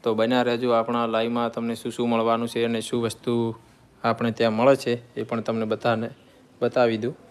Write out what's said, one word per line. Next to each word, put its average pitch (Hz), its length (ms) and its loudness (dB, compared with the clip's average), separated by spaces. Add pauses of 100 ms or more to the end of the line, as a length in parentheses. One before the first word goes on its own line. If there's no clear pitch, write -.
તો 113 120 2
બન્યા 120 260 2
રહેજો 120 300 0
આપણા 117 340 2
લાઈવમાં, 117 460 0
તમને 117 240 -4
શું 117 160 -8
શું 120 180 -2
મળવાનું 117 380 2
છે 117 180 -2
અને 117 160 -2
શું 117 220 -4
વસ્તુ 117 520 -2 (480)
આપણે 117 280 0
ત્યાં 113 220 0
મળે 113 220 6
છે 120 400 -6
એ 113 80 -6
પણ 113 180 -4
તમને 113 240 -2
બધાને 113 440 -2 (520)
બતાવી 120 360 2
દઉં. 123 180 -4 (160)